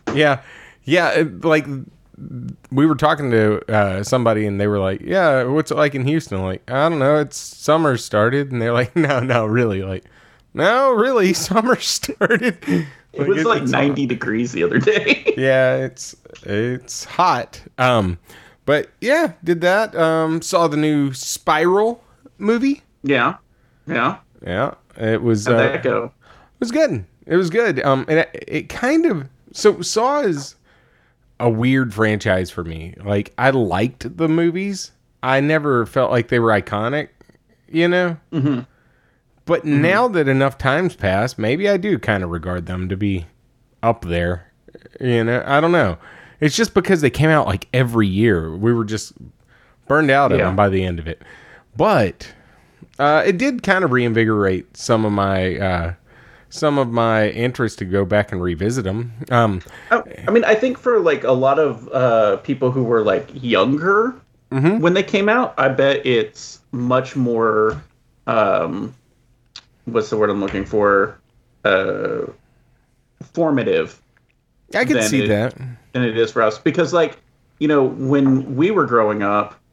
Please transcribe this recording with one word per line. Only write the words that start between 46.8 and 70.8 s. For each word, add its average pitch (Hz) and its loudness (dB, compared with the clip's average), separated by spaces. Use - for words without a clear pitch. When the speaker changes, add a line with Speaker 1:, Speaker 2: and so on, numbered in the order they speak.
Speaker 1:
they 139 2
came 156 2
out, 151 2
like, 101 -4
every 117 2
year. 92 2
We 110 2
were 117 0
just 104 -8
burned 147 4
out 135 4
of - 2
Speaker 2:
Yeah. 104 2
Speaker 1:
them 95 -2
by 101 6
the 95 0
end 87 -4
of 78 -10
it. 82 -10
But, 143 0
uh, 147 2
it 180 2
did 254 -2
kind 190 0
of 135 0
reinvigorate 110 0
some 110 0
of 104 0
my, 98 0
uh, 90 -2
some 147 0
of 127 0
my 113 2
interest 120 -4
to 101 -8
go 98 0
back 104 0
and 90 -4
revisit 95 -2
'em. 117 -6
Um, 113 2
Speaker 2:
I, - 2
I - 0
mean, 226 4
I 220 4
think 247 0
for, 240 0
like, 147 0
a 127 2
lot 131 2
of, 143 -2
uh, 113 2
people 127 -2
who 131 -2
were, 113 2
like, 95 0
younger 147 0
Speaker 1:
Mm-hmm. 156 2
Speaker 2:
when 175 2
they 196 2
came 202 -2
out, 240 0
I 131 2
bet 139 0
it's - -2
much 127 -2
more, 113 0
um, 98 -2
what's 117 -2
the 113 -4
word 107 2
I'm 101 -2
looking 98 -4
for? 101 2